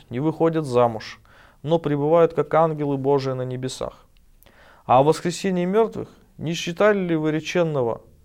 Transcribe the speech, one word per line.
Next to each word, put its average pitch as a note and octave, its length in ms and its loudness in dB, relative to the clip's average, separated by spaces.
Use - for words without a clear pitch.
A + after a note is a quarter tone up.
не A#2+ 100 -6
выходят D#3+ 440 0
замуж, A#2+ 540 0
но E3 180 0
пребывают, D#3 540 2
как D3 200 -2
ангелы D3+ 420 0
Божии C3+ 360 0
на B2+ 100 -6
небесах. B2+ 640 -8
А B2 160 6
о - 20 4
воскресении F3 640 0
мертвых F#3+ 420 -2
не D#3+ 160 -6
считали G3+ 460 0
ли E3+ 160 -2
вы D#3 160 0
реченного D#3 680 -2